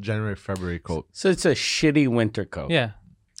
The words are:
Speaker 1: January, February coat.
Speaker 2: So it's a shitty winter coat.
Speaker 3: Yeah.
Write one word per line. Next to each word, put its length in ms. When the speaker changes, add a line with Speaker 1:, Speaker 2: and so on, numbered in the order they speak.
Speaker 1:
January, 340
February 440
coat. 320
Speaker 2:
So 180
it's 160
a 60
shitty 560
winter 360
coat. 280
Speaker 3:
Yeah. 220